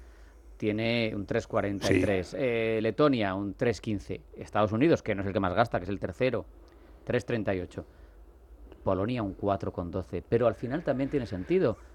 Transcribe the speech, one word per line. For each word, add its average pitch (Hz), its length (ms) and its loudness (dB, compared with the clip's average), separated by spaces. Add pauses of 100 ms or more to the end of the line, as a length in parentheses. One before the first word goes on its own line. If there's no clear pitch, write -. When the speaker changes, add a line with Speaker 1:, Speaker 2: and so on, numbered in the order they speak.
(560)
Speaker 1:
tiene 113 580 0
un 101 120 -6
tres 113 200 -2
cuarenta 101 460 0
y 95 100 6
tres. 95 280 0
Speaker 2:
Sí. - 100 -10
Speaker 1:
Eh, 113 420 0
Letonia, 113 540 2
un 98 180 -4
tres 120 280 0
quince. 101 400 -6 (160)
Estados 104 340 0
Unidos, 135 320 4
que 107 100 -2
no 95 100 -4
es 101 40 -2
el 95 60 -4
que 95 80 2
más 90 120 2
gasta, 113 240 2
que 90 60 -4
es 90 60 -10
el 98 100 -4
tercero, 107 460 -2 (580)
tres 117 220 -2
treinta 107 280 -2
y 92 60 -2
ocho. 85 260 -10 (960)
Polonia, 107 380 0
un 98 140 -4
cuatro 98 360 -2
con 87 200 -6
doce. 92 360 -6
Pero 120 200 4
al 107 80 2
final 131 280 -6
también 135 280 -2
tiene 127 160 -2
sentido. 113 500 0 (180)